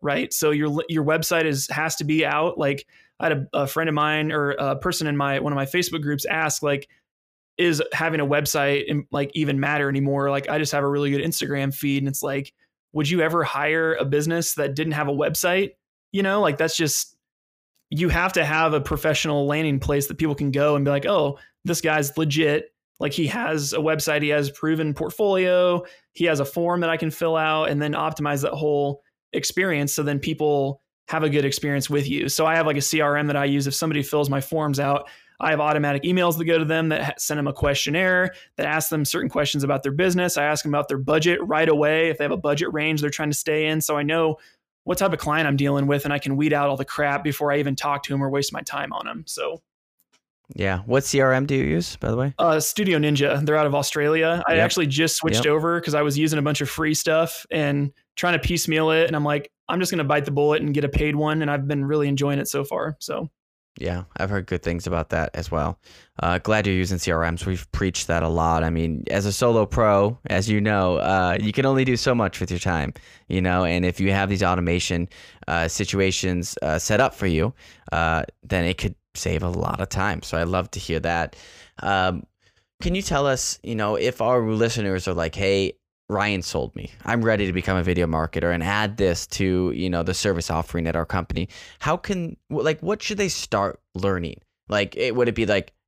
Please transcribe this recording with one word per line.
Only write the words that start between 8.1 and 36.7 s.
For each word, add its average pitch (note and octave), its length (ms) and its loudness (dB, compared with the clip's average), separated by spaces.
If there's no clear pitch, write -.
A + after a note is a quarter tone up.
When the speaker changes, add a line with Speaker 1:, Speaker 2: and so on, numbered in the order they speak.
Speaker 1:
a C#3+ 60 0
website, C#3 640 0
im-, D3 240 -2
like, C#3+ 220 -2
even C#3+ 260 0
matter C#3+ 300 0
anymore? C#3 400 0
Like, C#3 180 -2
I D3+ 120 -2
just D3+ 120 -2
have C#3+ 120 0
a C#3+ 40 0
really C#3+ 220 0
good C#3 120 0
Instagram C#3 520 -2
feed." C#3 300 -2
And C#3 40 0
it's C3+ 140 -4
like, C#3 320 -6
would D3+ 160 0
you F3 120 2
ever D#3+ 220 2
hire D#3+ 520 0
a - 100 -2
business D3+ 480 0
that C#3+ 220 -2
didn't D#3 180 -2
have D3 160 -2
a C#3+ 40 -2
website? F3 580 0
You G3 120 0
know, G3 160 2
like, D#3 180 2
that's D#3+ 200 0
just, - 400 -2
you E3 180 0
have F3 260 2
to E3 120 2
have D#3 280 2
a D3+ 60 2
professional D3 680 0
landing D3 320 0
place C#3+ 280 0
that - 100 -8
people D3+ 180 0
can C#3+ 160 -2
go D3 240 4
and C#3 100 2
be C#3+ 60 4
like, C#3 140 0
"Oh, C#3+ 340 2
this F3 160 -2
guy's D3+ 360 0
legit. D#3 560 0
Like, D3 120 -2
he D#3 160 0
has D#3 460 -4
a E3 60 -2
website, D3+ 420 0
he D3 80 0
has D3 220 0
proven D#3 420 -2
portfolio, F3+ 880 2
he E3+ 120 0
has D#3 140 2
a C#3 60 0
form F3 360 0
that E3 80 0
I E3 60 2
can D#3+ 140 -2
fill D#3+ 260 -2
out," D#3 340 0
and D3 120 0
then D3 120 -2
optimize D3 500 -2
that - 100 -2
whole C#3+ 480 0
experience D#3 580 -2
so D#3 100 -2
then C#3+ 160 0
people C#3+ 600 0
have D#3 140 -2
a D#3 60 2
good C#3+ 140 2
experience C#3 460 -2
with C#3+ 180 0
you. C#3+ 220 -2
So D#3 160 2
I D#3+ 100 2
have, E3 100 2
like, D3+ 120 2
a C#3 40 0
C D3+ 200 0
R D3 160 2
M D3 100 0
that C#3+ 80 0
I C#3+ 80 2
use. C#3 240 2
If C#3 60 -2
somebody D#3 280 0
fills C#3+ 280 0
my C#3 100 0
forms D3 400 -2
out, C#3+ 300 0
I E3 80 2
have D3+ 100 2
automatic D3 440 2
emails F3 340 2
that E3 80 -4
go E3 120 4
to D#3+ 60 2
them D#3+ 260 0